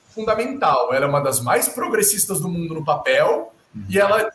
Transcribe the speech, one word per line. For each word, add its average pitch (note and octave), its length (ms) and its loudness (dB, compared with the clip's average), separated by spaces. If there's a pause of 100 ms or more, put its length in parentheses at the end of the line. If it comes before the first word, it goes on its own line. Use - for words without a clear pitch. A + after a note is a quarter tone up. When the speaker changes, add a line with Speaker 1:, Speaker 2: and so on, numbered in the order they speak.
Speaker 1:
fundamental. G#3 840 0
Ela C3+ 120 2
é - 20 0
uma C#3+ 140 2
das C3 180 0
mais C#3 300 0
progressistas G3+ 720 0
do F3+ 100 -4
mundo E3+ 240 -6
no D#3 100 -8
papel, D3 720 0 (220)
Speaker 2:
Uhum. G2+ 120 -12
Speaker 1:
e F#3+ 120 0
ela, G#3+ 360 2